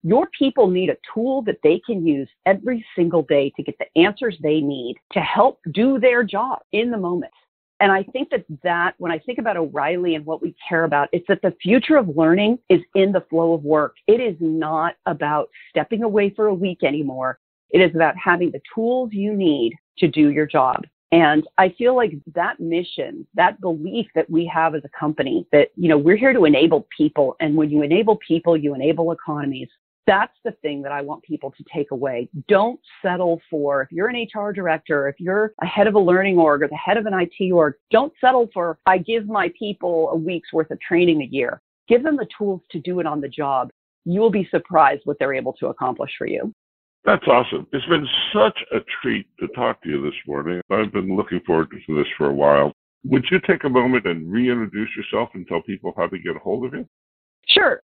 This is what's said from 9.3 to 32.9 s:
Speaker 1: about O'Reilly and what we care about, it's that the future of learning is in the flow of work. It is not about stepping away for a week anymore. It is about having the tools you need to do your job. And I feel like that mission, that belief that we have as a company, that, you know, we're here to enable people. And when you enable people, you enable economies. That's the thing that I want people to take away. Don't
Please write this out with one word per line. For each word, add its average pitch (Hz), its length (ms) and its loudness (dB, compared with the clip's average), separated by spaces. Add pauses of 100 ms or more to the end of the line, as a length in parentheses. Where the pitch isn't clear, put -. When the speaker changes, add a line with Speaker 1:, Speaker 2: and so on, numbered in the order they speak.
Speaker 1:
about 196 200 -4
O'Reilly 165 560 -2
and 151 100 -8
what 156 160 -8
we 175 140 -8 (120)
care 165 180 0
about, 143 280 0
it's 175 160 -4
that 190 140 0
the - 200 0
future 247 340 2
of 185 200 4
learning 190 420 4 (120)
is 180 100 6 (140)
in 196 180 4
the 185 160 2
flow 165 240 2
of 156 120 -2
work. 147 320 0 (100)
It 220 120 6
is 226 220 -2
not 160 540 -2 (100)
about 151 460 -2 (180)
stepping 196 340 -2
away 208 280 2
for 214 160 0
a 202 80 2
week 180 280 -4
anymore. 135 560 -4 (300)
It 180 140 4
is 165 120 2
about 160 220 2
having 175 340 0
the 143 120 -12 (120)
tools 240 380 -2
you 208 220 -4
need 143 400 0 (240)
to 175 100 2
do 151 220 4
your 147 160 0
job. 131 380 0 (280)
And 156 340 4 (120)
I 190 120 6
feel 247 240 0
like 240 180 0 (220)
that 175 260 -2
mission, 165 760 -6
that 202 260 2
belief 190 540 -4
that - 160 0
we 165 160 0
have 160 280 -2
as 147 100 -6
a - 140 -18
company, 151 540 -2
that, 147 240 6
you 175 120 2
know, 151 100 6
we're 165 180 4
here 262 160 4
to 220 140 4
enable 147 500 4
people. 147 440 0
And 151 160 0
when 156 120 2
you 151 140 0
enable 202 340 2 (100)
people, 165 300 2
you 147 180 -2
enable 165 380 0
economies. 143 560 -6 (380)
That's 202 380 2
the 226 80 -6 (100)
thing 143 200 -6
that 139 100 -8
I 143 100 -6
want 143 220 -12
people 143 320 -10
to 147 80 -20 (100)
take 156 160 -6
away. 127 380 -6 (180)
Don't 214 320 2 (240)